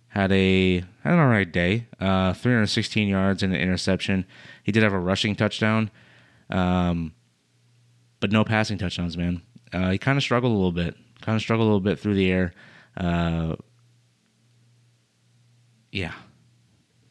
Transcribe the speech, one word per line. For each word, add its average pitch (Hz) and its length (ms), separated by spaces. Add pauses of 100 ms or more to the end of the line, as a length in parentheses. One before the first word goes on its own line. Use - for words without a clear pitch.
had 98 240
a, 92 480
had 113 320
an 175 80
all 139 80
right 98 220
day, 92 360 (140)
uh, 95 320
three 123 200
hundred 110 140
sixteen 104 400
yards 98 380
and 95 100
an 69 60
interception. 92 640 (380)
He 98 80
did 110 100
have 104 100
a 95 60
rushing 98 380
touchdown, 110 560 (580)
um, 90 640 (1080)
but 101 140
no 107 100
passing 107 340
touchdowns, 87 400
man. 87 260 (300)
Uh, 92 200
he 98 60
kinda 139 220
struggled 123 320
a 107 40
little 92 160
bit, 85 240 (260)
kinda 110 160
struggled 113 280
a 107 40
little 101 100
bit 92 200
through 104 140
the 92 180
air. 92 200 (440)
Uh, 85 580 (2500)
yeah. 85 220 (960)